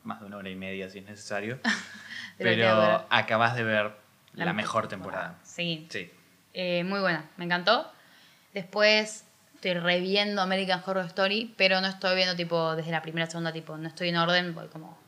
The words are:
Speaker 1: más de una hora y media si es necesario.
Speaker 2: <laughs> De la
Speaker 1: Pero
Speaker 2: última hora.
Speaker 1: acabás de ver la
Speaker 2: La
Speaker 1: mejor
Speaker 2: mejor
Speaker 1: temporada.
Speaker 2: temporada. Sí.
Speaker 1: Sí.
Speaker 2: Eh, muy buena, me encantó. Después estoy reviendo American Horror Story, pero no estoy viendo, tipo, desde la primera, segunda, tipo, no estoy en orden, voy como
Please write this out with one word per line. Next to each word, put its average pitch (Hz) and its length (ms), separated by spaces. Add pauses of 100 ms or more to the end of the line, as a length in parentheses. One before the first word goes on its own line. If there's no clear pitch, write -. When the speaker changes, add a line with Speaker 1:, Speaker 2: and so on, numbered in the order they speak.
Speaker 1:
más 110 180
de 101 60
una 101 100
hora 95 120
y 95 60
media 95 340
si 98 100
es 98 60
necesario. 107 580
Speaker 2:
<laughs> 233 60 (680)
De - 60
la 117 80
Speaker 1:
Pero 113 160
Speaker 2:
última 110 280
hora. - 160
Speaker 1:
acabás 117 440
de 120 80
ver 110 200 (500)
la 170 100
Speaker 2:
La 170 80
Speaker 1:
mejor 101 40 (280)
Speaker 2:
mejor - 60
Speaker 1:
temporada. 95 380
Speaker 2:
temporada. - 180
Sí. 165 440
Speaker 1:
Sí. 92 220 (420)
Speaker 2:
Eh, 175 300
muy 196 160
buena, 170 240 (140)
me 175 80
encantó. 180 440 (640)
Después 214 720 (300)
estoy 185 180
reviendo 190 680
American 185 440
Horror 190 200
Story, 202 520
pero 190 240
no 190 60
estoy 190 280
viendo, 185 200
tipo, 170 400
desde 160 160
la 160 100
primera, 165 260
segunda, 165 240
tipo, 160 260
no 160 100
estoy 170 220
en 170 80
orden, 175 360
voy - 140
como 165 300 (100)